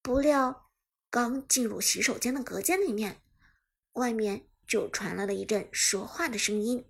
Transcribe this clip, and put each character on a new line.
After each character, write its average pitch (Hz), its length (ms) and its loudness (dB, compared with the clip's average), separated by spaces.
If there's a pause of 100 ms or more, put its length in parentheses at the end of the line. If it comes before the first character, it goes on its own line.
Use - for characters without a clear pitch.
不 254 200 2
料 277 500 4 (400)
刚 240 380 -2
进 254 180 2
入 208 140 -4
洗 - 200 0
手 233 160 2
间 240 160 -2
的 262 120 -4
隔 185 180 -6
间 359 180 2
里 370 120 0
面， 208 300 -6 (720)
外 247 180 0
面 214 360 -2 (200)
就 202 200 0
传 - 280 -6
来 98 100 -2
了 101 80 0
一 - 100 -4
阵 208 280 0
说 - 340 0
话 339 220 -4
的 220 100 -6
声 208 240 0
音。 240 280 -2